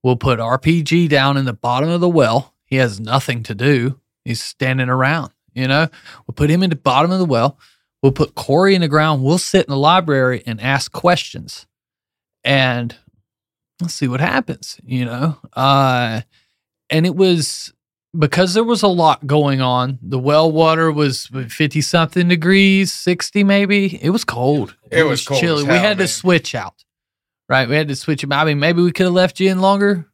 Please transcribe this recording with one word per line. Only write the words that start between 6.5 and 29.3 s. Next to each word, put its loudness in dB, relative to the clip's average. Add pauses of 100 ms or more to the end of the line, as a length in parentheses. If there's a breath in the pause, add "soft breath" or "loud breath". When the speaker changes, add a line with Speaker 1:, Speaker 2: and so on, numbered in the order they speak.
Speaker 1:
him 2
in 0
the -2
bottom 2
of 0
the 2
well. 0 (420 soft breath)
We'll 4
put -2
Corey 2
in 0
the 0
ground. 0
We'll 2
sit -2
in -12
the -2
library 2
and -8
ask -2
questions. -4 (760)
And 0 (880)
let's -8
see -2
what -4
happens, -4
you -4
know?" -4 (160)
Uh, 0 (680)
and 0
it -2
was, -2 (460)
because 2
there 2
was 0
a 4
lot 2
going 2
on, 0
the -6
well 2
water 2
was -2 (220)
fifty-something 0
degrees, 4
sixty -2
maybe. 0
It 0
was -2
cold. -2 (140)
Speaker 2:
It 0
Speaker 1:
It 4
Speaker 2:
was -2
Speaker 1:
was -10
Speaker 2:
cold -2
Speaker 1:
chilly. 0
Speaker 2:
as -2
Speaker 1:
We 2
Speaker 2:
hell, 2
Speaker 1:
had 0
to 0
Speaker 2:
man. -2
Speaker 1:
switch 0
out, -10 (640)
right? 2
We 0
had 0
to -6
switch -4
him. -4
I 0
mean, 0
maybe 2
we 2
could 0
have 0
left 0